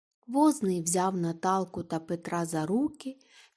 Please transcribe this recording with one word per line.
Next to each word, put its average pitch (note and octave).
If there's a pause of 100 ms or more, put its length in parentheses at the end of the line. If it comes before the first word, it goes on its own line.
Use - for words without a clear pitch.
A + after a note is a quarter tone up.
(260)
Возний A#3+
взяв F#3
Наталку F3+
та E3
Петра E3+
за D#3+
руки, C4 (380)